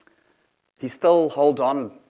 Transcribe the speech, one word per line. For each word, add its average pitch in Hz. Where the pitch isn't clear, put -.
he -
still 170
holds 143
on 127